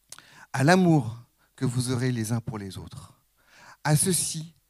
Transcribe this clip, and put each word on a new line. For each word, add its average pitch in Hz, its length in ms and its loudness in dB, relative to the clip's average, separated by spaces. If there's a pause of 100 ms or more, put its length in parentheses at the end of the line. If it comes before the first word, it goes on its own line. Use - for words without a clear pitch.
(540)
À 131 100 0
l'amour 156 580 4 (340)
que 135 100 -4
vous 120 240 -2
aurez 127 200 -2
les 113 220 -4
uns 117 80 -2
pour 110 160 -10
les 98 220 -12
autres. - 340 -18 (720)
À 151 100 4
ceux-ci, 165 600 -2 (160)